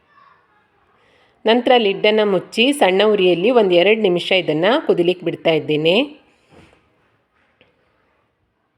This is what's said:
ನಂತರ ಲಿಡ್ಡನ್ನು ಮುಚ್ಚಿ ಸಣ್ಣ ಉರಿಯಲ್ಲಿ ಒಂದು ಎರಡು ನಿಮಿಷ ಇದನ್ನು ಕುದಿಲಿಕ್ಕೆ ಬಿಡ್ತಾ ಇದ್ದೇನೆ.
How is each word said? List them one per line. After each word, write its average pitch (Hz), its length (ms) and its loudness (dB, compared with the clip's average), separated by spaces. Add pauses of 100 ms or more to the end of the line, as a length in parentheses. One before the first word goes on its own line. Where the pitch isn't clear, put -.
(1500)
ನಂತರ 247 300 2
ಲಿಡ್ಡನ್ನು 208 540 0
ಮುಚ್ಚಿ 220 420 -2
ಸಣ್ಣ 196 340 0
ಉರಿಯಲ್ಲಿ 185 440 0
ಒಂದು 208 240 2
ಎರಡು 202 260 2
ನಿಮಿಷ 180 320 -2
ಇದನ್ನು 180 540 -2
ಕುದಿಲಿಕ್ಕೆ 175 380 -2
ಬಿಡ್ತಾ 165 260 -4
ಇದ್ದೇನೆ. 156 520 -2 (2750)